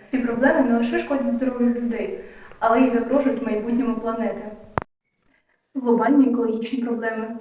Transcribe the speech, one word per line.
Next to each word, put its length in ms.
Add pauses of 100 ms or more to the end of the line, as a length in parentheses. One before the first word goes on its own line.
Ці 80
проблеми 520
не 80
лише 220
шкодять 340
здоров'ю 400
людей, 460 (400)
але 220
й 80
загрожують 560
майбутньому 500
планети. 480 (1300)
Глобальні 520
екологічні 560
проблеми. 580